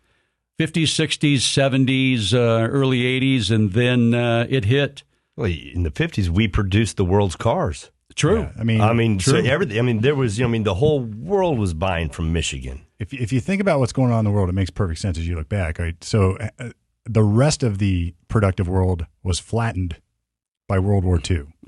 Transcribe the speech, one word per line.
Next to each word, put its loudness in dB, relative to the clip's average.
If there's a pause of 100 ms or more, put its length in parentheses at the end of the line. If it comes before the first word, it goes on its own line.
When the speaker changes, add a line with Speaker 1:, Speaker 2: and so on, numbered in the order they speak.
(580)
Speaker 1:
fifties, 0
sixties, 0
seventies, 2
uh, 2
early 0
eighties, 0
and 2
then, 2
uh, 0
it 0
hit. 0 (340)
Speaker 2:
Well, -2
in -4
the -2
fifties, -2
we 2
produced 0
the 2
world's 2
cars. -2 (240)
Speaker 1:
True. 2
Speaker 3:
Yeah, -6
I -6
mean, 2
Speaker 2:
I 4
mean, 2
so 4
Speaker 1:
True. 0
Speaker 2:
everything, 0
I 2
mean, 0
there 2
was, -2
you 0
know, 0
I -2
mean, 0
the 0
whole 2
world -2
was 0
buying -2
from -2
Michigan. -6 (160)
Speaker 3:
If, -10
if -6
you 2
think -2
about 2
what's 0
going 2
on 2
in 0
the 2
world, 2
it -2
makes 0
perfect -4
sense -4
as -4
you -4
look -8
back, -4
right? -6
So, 2 (220)
uh, -12 (360)
the 0
rest 2
of -2
the 0 (140)
productive 0
world 0 (160)
was -2
flattened -4 (720)
by 0
World 2
War 4
Two. -2 (200)